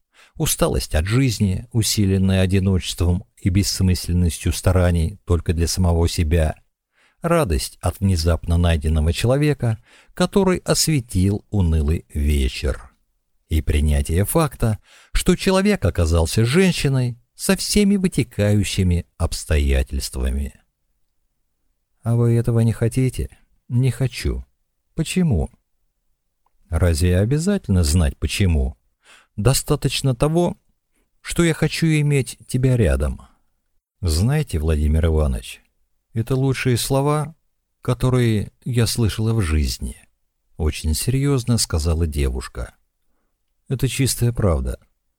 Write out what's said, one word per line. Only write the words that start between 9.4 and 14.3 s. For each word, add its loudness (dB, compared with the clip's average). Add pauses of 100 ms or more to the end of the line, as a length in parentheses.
который 0
осветил 0
унылый 0
вечер, -2 (580)
и 0
принятие 0
факта, -2 (340)